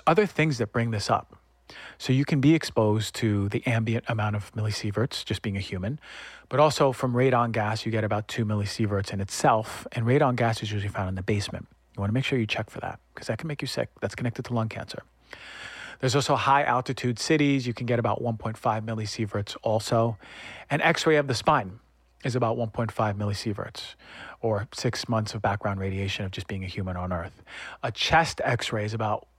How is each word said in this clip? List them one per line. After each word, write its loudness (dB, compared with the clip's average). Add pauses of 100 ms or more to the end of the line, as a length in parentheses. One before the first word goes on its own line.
other 8
things 2
that -2
bring 2
this 0
up. 0 (600)
So 0
you 4
can 2
be 8
exposed 2
to 2
the -2
ambient 0
amount 0
of -8
millisieverts, -2
just -4
being -2
a -2
human, -6 (520)
but 2
also 6
from -2
radon 4
gas, 0
you -2
get 2
about 0
two -2
millisieverts 0
in -2
itself, 0
and -2
radon 4
gas 0
is -4
usually -2
found -4
in -4
the -4
basement. -2 (280)
You -6
wanna 0
make 0
sure 0
you 2
check -4
for -12
that, -8 (160)
'cause -14
that -2
can -8
make -8
you -4
sick. -4 (120)
That's -4
connected -6
to -8
lung 0
cancer. -10 (960)
There's 2
also 4
high 4
altitude 0
cities. 4
You -2
can -8
get 2
about 0
one -2
point -8
five 0
millisieverts -4
also. 2 (520)
An 0
X-ray 4
of 4
the 0
spine 2 (460)
is 0
about 2
one -4
point -2
five 0
millisieverts, -6 (460)
or 0
six -4
months 0
of -6
background -2
radiation -4
of -6
just -8
being -6
a -6
human -6
on -4
Earth. -8 (420)
A -2
chest 2
X-ray -2
is -4
about -2 (120)